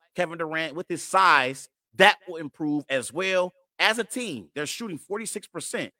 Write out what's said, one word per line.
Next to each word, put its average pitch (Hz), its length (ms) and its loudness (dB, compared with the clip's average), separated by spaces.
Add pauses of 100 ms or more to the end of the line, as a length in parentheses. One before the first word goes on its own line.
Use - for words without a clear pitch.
(160)
Kevin 170 220 -4
Durant, 160 360 -6
with 175 140 -10
his 165 160 -6
size, 151 640 4 (260)
that 190 320 8
will 180 100 -10
improve 147 520 -4
as 135 240 -2
well. 185 420 -2 (240)
As 220 220 2
a 214 40 -6
team, 190 520 -10
they're 147 100 -4
shooting 185 320 -10
forty-six 214 480 -10
percent 165 540 -8